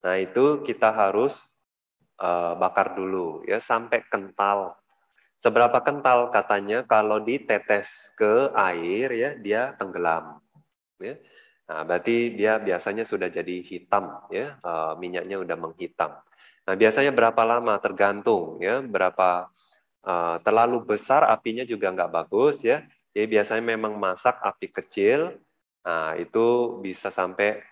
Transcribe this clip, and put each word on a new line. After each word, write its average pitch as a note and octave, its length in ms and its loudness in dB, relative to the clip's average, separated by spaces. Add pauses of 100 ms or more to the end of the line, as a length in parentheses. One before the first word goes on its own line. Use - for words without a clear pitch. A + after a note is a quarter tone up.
Nah, F#2 120 0
itu C3 480 2
kita A2 320 2
harus, G#2+ 400 2 (840)
eh, F2 360 -2
bakar F#2 400 0
dulu, F#2 480 -6
ya, G#2+ 160 -2
sampai A#2 480 -2
kental. G2 720 -2 (600)
Seberapa A3 440 4
kental B2+ 480 2
katanya G#2 520 0
kalau G#2+ 400 2
ditetes G#2+ 920 -2
ke A#2 400 4
air, F#2 560 0
ya, A#2+ 180 -2 (100)
dia G#2+ 220 0 (140)
tenggelam, E2+ 640 -4 (600)
ya. A#2+ 160 -10 (540)
Nah, D#2 160 -8
berarti A#2 480 0
dia G#2+ 260 2
biasanya G2+ 460 -4
sudah F#2 240 -4
jadi F2 320 -6
hitam, G2+ 720 -6
ya, C3+ 260 -6
eh, D#2+ 400 -4
minyaknya F2+ 400 -8
udah E2+ 200 -6
menghitam. E2 520 -6 (560)
Nah, F#2+ 100 0
biasanya A#2 360 4
berapa A2+ 320 4
lama? A#2 360 2
Tergantung, G2 800 0
ya, A#2 200 -2
berapa, F#2 680 0 (560)
eh, F2 300 -2 (100)
terlalu A#2 400 2
besar C3 440 2
apinya A2+ 360 -2
juga G#2 280 -2
nggak F2 180 -2
bagus, A2+ 540 0
ya. C#3 200 0 (300)
Jadi G#2+ 100 0
biasanya A2 380 0 (100)
memang G#2+ 240 -4
masak F#2+ 440 -2
api G2 280 -6
kecil, C3 680 -2 (480)
nah, D#2+ 320 -4
itu A#2 640 0
bisa F#2+ 280 -8
sampai G2+ 520 -2 (100)